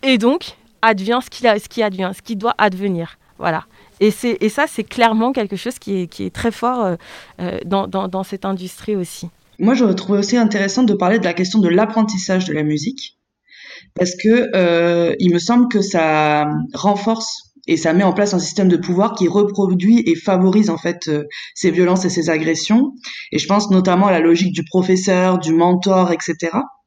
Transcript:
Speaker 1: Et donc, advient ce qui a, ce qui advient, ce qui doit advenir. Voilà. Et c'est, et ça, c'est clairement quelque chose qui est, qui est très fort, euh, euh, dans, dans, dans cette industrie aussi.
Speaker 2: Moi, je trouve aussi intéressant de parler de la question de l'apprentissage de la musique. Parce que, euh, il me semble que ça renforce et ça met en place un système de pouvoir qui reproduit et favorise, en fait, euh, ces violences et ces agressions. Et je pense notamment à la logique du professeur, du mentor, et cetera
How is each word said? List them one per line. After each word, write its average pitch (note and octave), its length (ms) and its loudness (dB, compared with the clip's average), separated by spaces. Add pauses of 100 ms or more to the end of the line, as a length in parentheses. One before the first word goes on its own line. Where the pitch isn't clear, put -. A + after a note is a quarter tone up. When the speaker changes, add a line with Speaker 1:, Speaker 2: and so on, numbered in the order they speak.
Speaker 1:
Et C4 140 2
donc, B3 400 0 (240)
advient A3 420 0
ce - 60 -16
qui - 180 -4
a, G#3+ 120 4
ce G#3 100 -12
qui - 140 -4
advient, F#3+ 340 -4
ce - 60 -20
qui A3+ 140 -8
doit G#3+ 200 -2
advenir. F#3 640 -2 (180)
Voilà. D#3+ 300 -4 (340)
Et G#3+ 100 4
c'est, A3+ 300 -4
et A3 80 0
ça, C#4 180 0
c'est - 180 -8
clairement A3+ 480 0
quelque G#3 240 -4
chose B3 220 -8
qui G3 220 -4
est, F3 60 -4
qui - 180 -12
est F#3 100 -8
très A#3 180 -2
fort, B3 300 -2
euh, F3+ 140 0 (440)
euh, F3 260 -6
dans, G3 200 -2
dans, F#3+ 220 -4
dans F#3+ 140 -6
cette F#3+ 240 -10
industrie F#3+ 500 -6
aussi. F3+ 320 -8 (340)
Speaker 2:
Moi, A3+ 120 4
je B3+ 100 2
trouve G3 320 0
aussi G#3 220 0
intéressant G#3 460 0
de G#3 100 2
parler G3 240 2
de F#3 60 -2
la F3 100 -2
question F#3 240 -2
de F#3 100 4
l'apprentissage G3+ 760 0
de D#3 80 -6
la D3+ 80 -2
musique. D3+ 560 -6 (760)
Parce F3+ 220 -2
que, A#3 400 2
euh, E3+ 640 2
il F3 160 2
me F3 40 2
semble A#3+ 300 2
que G#3 140 0
ça D3+ 640 2 (260)
renforce G#3 800 -4 (140)
et E3 100 0
ça D#3+ 160 0
met F3+ 100 4
en F3+ 120 2
place G3+ 180 0
un F3+ 60 0
système F#3 300 0
de E3+ 100 4
pouvoir F#3+ 360 0
qui F3+ 140 0
reproduit G3+ 800 2
et E3 80 2
favorise, F#3 560 2
en E3 80 -2
fait, E3+ 300 -6
euh, D3 160 -2 (300)
ces - 160 0
violences F3+ 360 2
et - 20 2
ces E3 220 -2
agressions. E3 640 0 (380)
Et - 60 -2
je - 80 -4
pense G#3 240 0
notamment F#3 360 4
à G3 60 2
la E3 80 2
logique E3+ 340 2
du D#3+ 100 -4
professeur, F#3 760 2
du D#3+ 140 -2
mentor, F3+ 580 2
et E3 100 0
cetera E3+ 440 -6 (220)